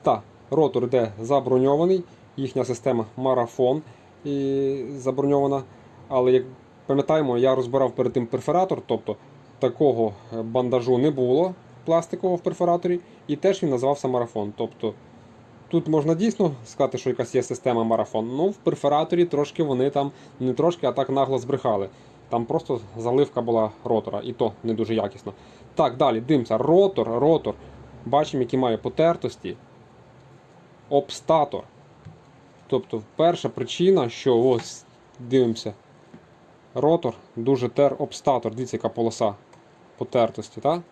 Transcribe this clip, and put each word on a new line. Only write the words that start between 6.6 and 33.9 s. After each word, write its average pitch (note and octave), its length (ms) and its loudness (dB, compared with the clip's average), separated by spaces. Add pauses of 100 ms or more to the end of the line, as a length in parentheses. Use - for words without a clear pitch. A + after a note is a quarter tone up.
пам'ятаємо, C#3 520 0
я C3 180 4
розбирав B2+ 360 0
перед B2 220 -2
тим A#2+ 140 -2
перфоратор, D3+ 580 -2
тобто A2 300 -4 (440)
такого, B2 540 0 (200)
е, A2+ 80 -6
бандажу B2 560 0
не C#3+ 140 2
було C#3 420 0 (320)
пластикового F3 500 0
в E3+ 60 -10
перфораторі, F3 580 0 (280)
і D3 80 -2
теж F#3+ 280 0
він E3 60 0
називався C3+ 380 0
Marathon. A#2 500 -2
Тобто A2 360 -6 (760)
тут E3+ 180 0
можна D#3 280 2
дійсно G3 360 0 (140)
сказати, - 320 -2
що B2+ 120 -4
якась A#2+ 260 -4
є B2+ 80 2
система A#2+ 400 -2
Marathon. A2+ 540 -2
Ну, F3 120 0
в G3+ 60 -6
перфораторі D#3 680 0
трошки D3 380 -2
вони C3+ 260 0
там, C#3 220 -2 (280)
не B2+ 140 -2
трошки, D3+ 340 0
а B2 40 0
так C3 180 -2
нагло C3+ 280 0
збрехали. A#2 520 -2 (400)
Там A#2 160 -2
просто C#3 360 -4 (160)
заливка B2 440 0
була A2+ 300 0 (120)
ротора, G#2+ 400 -2
і A#2+ 100 -8
то A2+ 180 0 (120)
не A2+ 100 -2
дуже A2 220 -2
якісно. G2+ 380 -6 (420)
Так, B2+ 220 0
далі, B2+ 240 2
дивимося, B2 360 2
ротор, D#3+ 500 4
ротор. B2 480 2 (500)
Бачимо, C#3 380 0
який B2+ 160 0
має A#2+ 180 2
потертості. - 800 -2 (1300)
Обстатор. D3 720 0 (1040)
Тобто B2 340 -4 (140)
перша E3 340 0
причина, D3+ 600 0